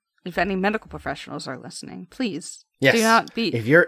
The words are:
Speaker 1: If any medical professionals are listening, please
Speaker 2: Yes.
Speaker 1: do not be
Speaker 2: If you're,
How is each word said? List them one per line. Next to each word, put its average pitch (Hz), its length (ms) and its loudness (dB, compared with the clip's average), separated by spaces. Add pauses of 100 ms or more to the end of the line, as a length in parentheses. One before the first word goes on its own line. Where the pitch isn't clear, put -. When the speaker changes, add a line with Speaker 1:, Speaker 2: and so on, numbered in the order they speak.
(260)
Speaker 1:
If 180 120 -8
any 190 180 -2
medical 202 340 -2
professionals - 580 -10
are 127 100 -10
listening, 180 520 -16
please - 560 -8 (140)
Speaker 2:
Yes. 135 160 6
Speaker 1:
do 226 60 4
not 220 320 2
be 220 220 -2
Speaker 2:
If 113 100 -4
you're, 156 220 6